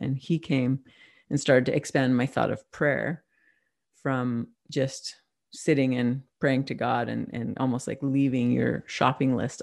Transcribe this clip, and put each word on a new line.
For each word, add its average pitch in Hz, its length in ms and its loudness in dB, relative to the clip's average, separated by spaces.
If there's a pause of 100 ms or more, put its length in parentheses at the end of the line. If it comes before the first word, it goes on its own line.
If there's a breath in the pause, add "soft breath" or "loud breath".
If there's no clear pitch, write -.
and 135 160 -2
he 165 200 -2
came 135 420 0 (500 soft breath)
and 147 100 0
started 131 260 6
to 143 100 0
expand 135 380 0
my 123 120 2
thought 117 240 0
of - 200 -8
prayer - 540 -2 (720)
from 123 540 -2 (220)
just - 460 -4 (360)
sitting 135 420 2
and 123 280 0 (160)
praying 135 260 2
to 131 100 -6
God 120 340 -2
and, 117 240 -6
and 117 260 -6
almost, 127 280 -2
like, - 160 -6
leaving 131 500 2
your 123 340 0
shopping 131 500 0
list - 260 -4